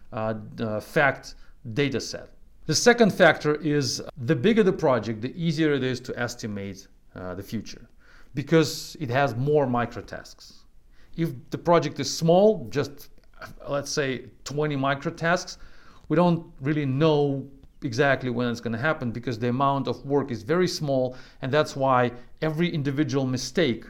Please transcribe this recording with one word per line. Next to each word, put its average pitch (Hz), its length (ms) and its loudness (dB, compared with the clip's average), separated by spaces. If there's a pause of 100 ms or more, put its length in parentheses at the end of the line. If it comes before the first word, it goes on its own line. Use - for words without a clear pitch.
(120)
uh, 110 220 -4 (260)
uh, 107 200 -4
fact - 560 0 (360)
data 120 260 0
set. - 300 -8 (380)
The - 80 0
second 233 400 6
factor 151 480 6
is 147 400 0 (160)
the 123 180 0
bigger 208 260 4
the 180 120 4
project, 113 480 0
the 131 120 -6
easier 160 380 0
it 135 100 0
is 127 180 -2
to - 200 -10
estimate, 101 680 -8 (260)
uh, 92 180 -10
the 92 120 -10
future, - 440 -10 (460)
because - 640 2
it 135 100 -6
has 123 280 2
more 139 320 2
micro 117 340 -2
tasks. - 600 -16 (520)
If 160 140 -2 (200)
the - 80 -6
project 147 420 2
is - 140 -4
small, 175 560 4
just, - 400 -6 (580)
let's 139 240 -4
say, 131 320 -2 (180)
twenty 147 320 -2
micro 139 380 -2
tasks, 170 460 -2 (500)
we 151 80 2
don't 170 280 4 (160)
really 147 240 0
know 143 640 2 (360)
exactly 131 460 2
when 120 180 0
it's 117 120 -4
gonna 113 180 -4
happen 147 340 -2
because 120 260 -6
the 120 100 -2
amount 139 380 0
of 123 180 -6
work 139 280 0
is 104 100 -8
very 170 240 2
small, 135 500 -2 (240)
and 131 120 -4
that's 151 240 0
why 127 340 4 (320)
every 160 260 0
individual 139 580 0
mistake 127 640 0